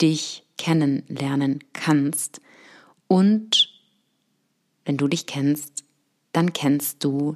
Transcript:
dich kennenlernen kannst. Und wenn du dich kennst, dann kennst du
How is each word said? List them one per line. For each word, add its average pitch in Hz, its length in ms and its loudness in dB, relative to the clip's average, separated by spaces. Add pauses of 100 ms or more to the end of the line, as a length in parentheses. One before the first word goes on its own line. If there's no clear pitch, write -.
dich 160 420 -2 (140)
kennenlernen 139 1080 0 (100)
kannst. - 680 -2 (680)
Und 208 640 4 (1160)
wenn 139 120 -2
du 143 100 0
dich 143 180 -2
kennst, 143 580 -4 (480)
dann 170 220 2
kennst 143 500 -2
du 143 320 -2